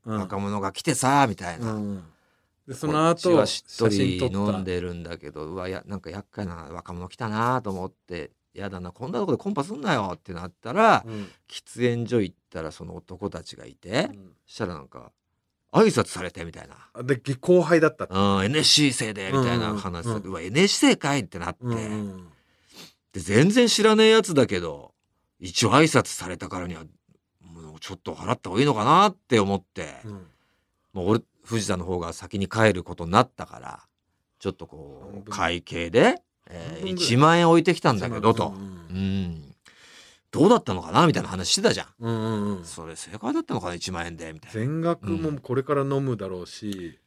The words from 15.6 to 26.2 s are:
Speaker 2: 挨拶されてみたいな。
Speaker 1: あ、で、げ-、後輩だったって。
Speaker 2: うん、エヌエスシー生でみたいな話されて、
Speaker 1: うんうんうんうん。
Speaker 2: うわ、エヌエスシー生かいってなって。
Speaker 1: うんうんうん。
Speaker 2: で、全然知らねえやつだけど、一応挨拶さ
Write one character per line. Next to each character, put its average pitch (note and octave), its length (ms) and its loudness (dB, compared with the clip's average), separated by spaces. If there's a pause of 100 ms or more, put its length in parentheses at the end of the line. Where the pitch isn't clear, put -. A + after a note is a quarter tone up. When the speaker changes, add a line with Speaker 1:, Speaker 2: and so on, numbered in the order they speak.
Speaker 2:
挨 G#3 140 6
拶 B2 200 2
さ - 160 -10
れ F2 80 -6
て - 140 -12
み E2 80 -12
た D#2 100 -18
い - 60 -20
な。 - 80 -20 (180)
Speaker 1:
あ、 B2 80 -14
で、 B2+ 140 0
げ-、 C3 180 -6
後 F3+ 280 4
輩 D#3+ 180 4
だ D#3 80 6
っ D3 80 -2
た F#2+ 80 -6
っ - 20 -8
て。 F2+ 80 -10
Speaker 2:
う F#2+ 40 2 (220)
ん、 G2 40 2
エ G#2 40 0
ヌ D3 100 0
エ D3 60 2
ス - 40 4
シ D3 200 6
ー B2 40 2
生 A2+ 200 -6
で G2 200 -8
み C3+ 120 2
た A#2+ 100 2
い A#2+ 40 0
な F2 180 -2
話 G2+ 40 -6
さ F#2+ 160 -6
れ E2+ 60 -8
て、 A#2+ 60 -4
Speaker 1:
う A2+ 40 -2
ん - 20 -2
う - 0 -
ん - 0 -
う - 60 -4
ん - 40 -16
う - 40 -12
ん。 - 20 -10
Speaker 2:
う - 40 -8
わ、 E3 60 -8
エ F#2 100 -8
ヌ C3+ 100 2
エ G3+ 80 6
ス - 40 0
シ - 140 2
ー C4+ 40 8
生 G3 60 4
か C#3+ 200 -2
い C3+ 40 0
っ - 40 -8
て - 160 -14
な E2+ 100 -6
っ - 40 -12
て。 B2+ 100 -16
Speaker 1:
う B2 40 -4
ん A#2+ 40 -2
う A#2 40 -2
ん - 20 -4
う A2 60 -6 (340)
ん。 F2 100 -20 (840)
Speaker 2:
で、 G2 80 -8
全 G#2+ 300 4
然 A#3+ 160 6
知 G#3+ 160 2
ら A3 140 6
ね A3 80 6
え A3 60 8
や A3 120 6
つ G#3 100 -4
だ C3+ 140 6
け F#2+ 140 -2
ど、 D2 340 -10 (460)
一 F2+ 260 0
応 G2 60 4
挨 C#3+ 100 8
拶 D3+ 260 4
さ - 200 -10